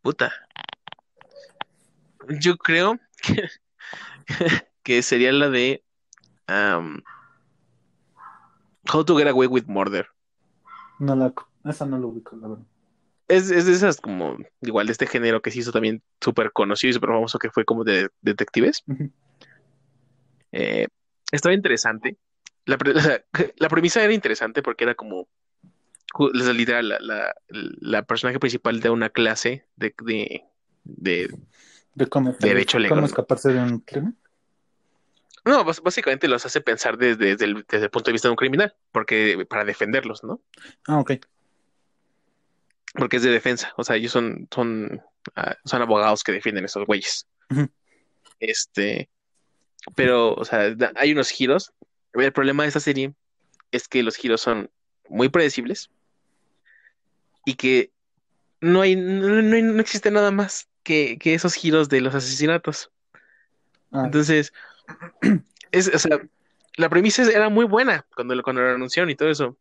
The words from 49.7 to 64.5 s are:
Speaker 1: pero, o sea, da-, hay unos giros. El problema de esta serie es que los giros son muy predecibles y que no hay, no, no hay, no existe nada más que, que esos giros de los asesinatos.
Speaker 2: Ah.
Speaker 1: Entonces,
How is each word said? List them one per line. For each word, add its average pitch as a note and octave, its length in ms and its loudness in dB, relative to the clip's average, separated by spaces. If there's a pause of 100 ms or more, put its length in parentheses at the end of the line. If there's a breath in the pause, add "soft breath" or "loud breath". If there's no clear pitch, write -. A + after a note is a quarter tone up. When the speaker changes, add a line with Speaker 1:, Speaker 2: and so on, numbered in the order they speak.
Speaker 1:
pero, B2 400 4
o A2 100 -6
sea, A2 300 0
da-, A2+ 220 -2
hay C#3+ 160 2
unos C#3+ 180 0
giros. C#3 420 0 (420)
El C3 180 2
problema C#3 320 0
de D3+ 40 0
esta D3 120 -2
serie C#3 340 -2 (560)
es B2 180 -4
que B2+ 140 0
los A2 140 -2
giros A2+ 240 0
son A2 300 -4 (380)
muy B2 200 2
predecibles C#3+ 640 -2 (1500 soft breath)
y C3 100 -4
que B2+ 380 2 (680)
no F3+ 200 4
hay, F#3+ 160 4
no, G3 460 2
no A3 120 4
hay, A3+ 80 4
no A3 180 2
existe G#3+ 300 0
nada G#3 200 2
más G3 380 -4 (140)
que, D3 360 0
que D#3+ 160 2
esos E3+ 200 0
giros D#3 360 4
de C3+ 100 6
los C3 140 0
asesinatos. D3 760 -2 (1000 soft breath)
Speaker 2:
Ah. C3+ 140 -2
Speaker 1:
Entonces, D3+ 460 2 (680 loud breath)